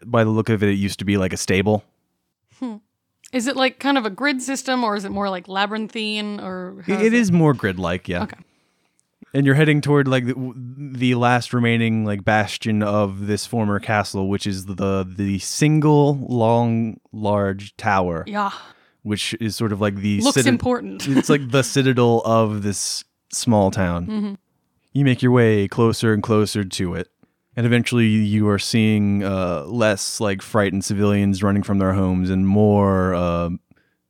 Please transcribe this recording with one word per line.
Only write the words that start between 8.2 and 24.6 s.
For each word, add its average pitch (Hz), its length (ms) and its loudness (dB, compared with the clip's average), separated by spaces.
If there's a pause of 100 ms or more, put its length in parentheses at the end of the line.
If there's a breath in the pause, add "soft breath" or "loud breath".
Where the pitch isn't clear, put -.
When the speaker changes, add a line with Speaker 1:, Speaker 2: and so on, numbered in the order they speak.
Speaker 2:
Okay. - 140 -10 (960)
Speaker 1:
And 139 140 2
you're 135 80 6
heading 151 260 4
toward, 143 260 4
like, 131 180 2
the, 123 100 -2 (420)
the 127 380 0
last 120 380 0
remaining, 117 520 2
like, 104 200 -4
bastion 107 580 0
of 101 440 0
this 104 200 -2
former 104 320 -2
castle, 101 500 -2
which 98 160 -2
is 95 220 -6
the, 95 420 -2
the 98 300 -4
single 147 800 2 (100)
long, 117 720 0 (140)
large 101 640 -2
tower. 90 500 0
Speaker 2:
Yeah. 202 240 -4 (520 loud breath)
Speaker 1:
Which 104 360 -4
is 107 160 -4
sort 110 160 -2
of 101 100 -4
like 104 140 0
the 101 260 0
Speaker 2:
Looks 269 160 2
Speaker 1:
citad-, 127 100 4
Speaker 2:
important. 233 600 -2
Speaker 1:
it's 135 200 0
like 143 220 2
the 131 140 2
citadel 123 600 2
of 110 380 2
this - 420 -6 (280)
small 104 400 2
town. 87 340 -2
Speaker 2:
Mm-hmm. - 280 -6 (600)